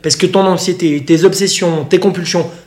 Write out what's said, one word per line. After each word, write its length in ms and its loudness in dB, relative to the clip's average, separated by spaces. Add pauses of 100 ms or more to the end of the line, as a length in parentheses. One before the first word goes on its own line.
parce 160 -2
que 80 0
ton 160 2
anxiété, 640 -2
tes 200 4
obsessions, 600 0
tes 140 2
compulsions, 500 -2 (180)